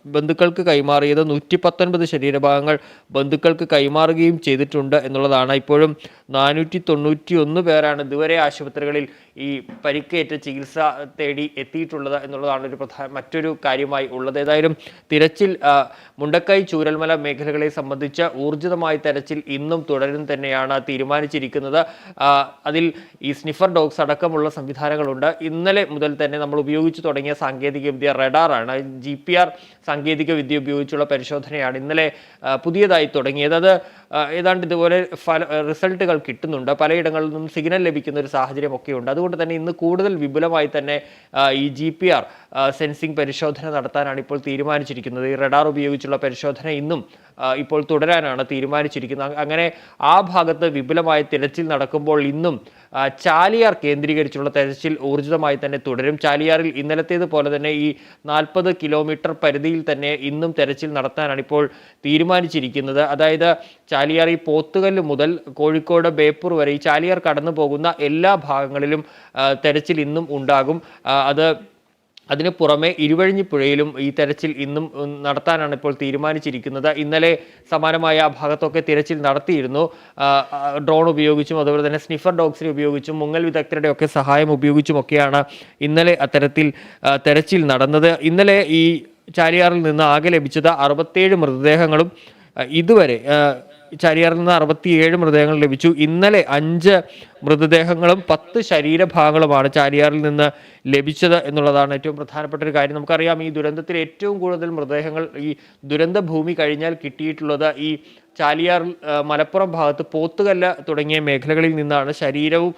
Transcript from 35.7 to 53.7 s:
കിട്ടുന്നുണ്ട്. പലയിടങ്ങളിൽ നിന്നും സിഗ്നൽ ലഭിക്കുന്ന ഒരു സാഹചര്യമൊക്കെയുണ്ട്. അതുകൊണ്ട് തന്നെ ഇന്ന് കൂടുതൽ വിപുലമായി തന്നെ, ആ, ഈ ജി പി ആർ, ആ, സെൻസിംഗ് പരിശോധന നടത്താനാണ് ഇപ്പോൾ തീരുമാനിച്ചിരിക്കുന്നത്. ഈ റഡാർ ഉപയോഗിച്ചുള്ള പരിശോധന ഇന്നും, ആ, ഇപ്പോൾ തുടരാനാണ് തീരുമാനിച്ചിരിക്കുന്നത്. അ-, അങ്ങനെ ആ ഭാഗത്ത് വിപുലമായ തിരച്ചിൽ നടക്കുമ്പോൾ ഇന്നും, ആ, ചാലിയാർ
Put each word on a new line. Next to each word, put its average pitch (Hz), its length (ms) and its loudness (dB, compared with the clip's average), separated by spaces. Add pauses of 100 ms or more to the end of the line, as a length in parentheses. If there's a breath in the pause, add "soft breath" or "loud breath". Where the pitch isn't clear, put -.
കിട്ടുന്നുണ്ട്. 135 520 -6
പലയിടങ്ങളിൽ 156 560 0
നിന്നും 156 220 -8
സിഗ്നൽ 170 340 -2
ലഭിക്കുന്ന 147 380 -4
ഒരു 139 60 -6
സാഹചര്യമൊക്കെയുണ്ട്. 131 840 -6
അതുകൊണ്ട് 170 320 -2
തന്നെ 165 120 -4
ഇന്ന് 165 180 -6
കൂടുതൽ 180 420 0
വിപുലമായി 151 640 -2
തന്നെ, 143 220 -4 (340 loud breath)
ആ, 135 160 2
ഈ 139 180 0
ജി 143 200 -6
പി 160 180 -2
ആർ, 147 200 2 (280 loud breath)
ആ, 135 160 0
സെൻസിംഗ് 151 460 -6
പരിശോധന 147 540 -4
നടത്താനാണ് 139 500 -4
ഇപ്പോൾ 143 260 -8
തീരുമാനിച്ചിരിക്കുന്നത്. 135 840 -4
ഈ 139 60 -2
റഡാർ 139 340 2
ഉപയോഗിച്ചുള്ള 143 480 -4
പരിശോധന 135 520 -6
ഇന്നും, 147 360 -4 (340 soft breath)
ആ, 131 160 -2
ഇപ്പോൾ 147 360 -4
തുടരാനാണ് 151 600 0
തീരുമാനിച്ചിരിക്കുന്നത്. 139 800 -4
അ-, 147 40 -14
അങ്ങനെ 156 360 -2 (280 loud breath)
ആ 165 200 6
ഭാഗത്ത് 170 480 0
വിപുലമായ 156 540 0
തിരച്ചിൽ 147 460 -4
നടക്കുമ്പോൾ 147 540 -2
ഇന്നും, 143 380 -2 (340 soft breath)
ആ, 135 140 -2
ചാലിയാർ 190 760 2